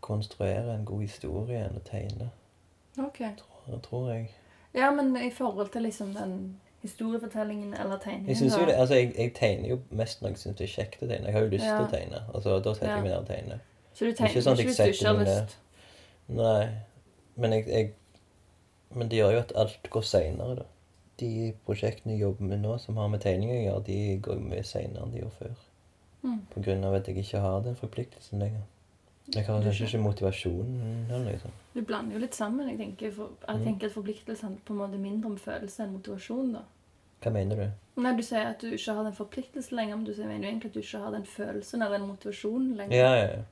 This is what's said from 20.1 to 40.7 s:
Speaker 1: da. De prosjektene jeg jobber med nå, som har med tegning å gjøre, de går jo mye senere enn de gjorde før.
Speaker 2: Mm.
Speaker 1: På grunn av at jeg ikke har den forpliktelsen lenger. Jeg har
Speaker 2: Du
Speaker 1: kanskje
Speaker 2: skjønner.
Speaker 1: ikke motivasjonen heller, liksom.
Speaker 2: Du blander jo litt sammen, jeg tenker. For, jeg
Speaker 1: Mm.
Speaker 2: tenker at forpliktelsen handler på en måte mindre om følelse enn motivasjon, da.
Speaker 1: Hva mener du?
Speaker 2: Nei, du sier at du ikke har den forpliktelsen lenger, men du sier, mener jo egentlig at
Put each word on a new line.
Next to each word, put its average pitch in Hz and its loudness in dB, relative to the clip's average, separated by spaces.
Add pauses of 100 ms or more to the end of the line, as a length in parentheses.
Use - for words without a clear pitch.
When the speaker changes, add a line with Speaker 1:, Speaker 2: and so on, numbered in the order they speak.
Speaker 1:
da. 127 -8 (560)
De 113 -2 (120)
prosjektene 107 -2
jeg 104 2
jobber 98 0
med 101 0
nå, 110 0
som 110 -4
har 104 2
med 104 0
tegning 98 2
å 120 0
gjøre, 98 0
de 98 0
går - -2
jo - -4
mye - -4
senere - -6
enn 117 -6
de 117 -6
gjorde - -8
før. 120 -10 (680)
Speaker 2:
Mm. 240 -2 (140)
Speaker 1:
På 104 -4
grunn 98 2
av 98 2
at 95 0
jeg 95 -4
ikke 98 -2
har 98 2
den 120 -2
forpliktelsen - -8
lenger. 107 -2 (720)
Jeg 107 0
har 107 0
Speaker 2:
Du 107 2
Speaker 1:
kanskje 104 0
Speaker 2:
skjønner. 110 0
Speaker 1:
ikke 107 2
motivasjonen 107 -2
heller, 120 -2
liksom. - -8 (240)
Speaker 2:
Du 240 -4
blander 220 -6
jo 220 -4
litt 247 -4
sammen, 240 -2
jeg 220 -6
tenker. 208 -8
For, 208 -10 (180)
jeg 214 -4
Speaker 1:
Mm. 220 0
Speaker 2:
tenker 220 0
at 202 -4
forpliktelsen 208 -6
handler 196 -8
på 208 -6
en 202 -4
måte 202 -4
mindre 214 -4
om 202 -4
følelse - -8
enn 196 -6
motivasjon, 208 -4
da. 214 -6 (600)
Speaker 1:
Hva 120 0
mener 101 2
du? 104 -4
Speaker 2:
Nei, 247 4
du 233 0
sier 226 0
at 220 -8
du 226 -6
ikke 220 -4
har 214 -2
den 214 -4
forpliktelsen 254 -8
lenger, 214 -2
men 220 -4
du 208 -6
sier, 208 -6
mener 214 -4
jo 214 -4
egentlig 226 -6
at 202 -8